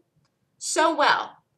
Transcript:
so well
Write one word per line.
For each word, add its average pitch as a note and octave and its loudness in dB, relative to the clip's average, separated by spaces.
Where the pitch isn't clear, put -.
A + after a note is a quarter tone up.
so D#4+ 0
well G#3+ 0